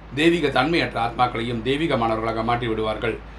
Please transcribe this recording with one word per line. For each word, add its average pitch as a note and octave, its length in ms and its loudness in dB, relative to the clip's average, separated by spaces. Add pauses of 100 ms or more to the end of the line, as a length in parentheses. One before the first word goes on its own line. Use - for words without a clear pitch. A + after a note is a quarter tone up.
(160)
தெய்வீக E3 320 4
தன்மையற்ற C3+ 520 2
ஆத்மாக்களையும் A#2 640 0
தெய்வீகமானவர்களாக A2+ 800 0
மாற்றி A#2+ 240 0
விடுவார்கள். G#2+ 500 -2 (220)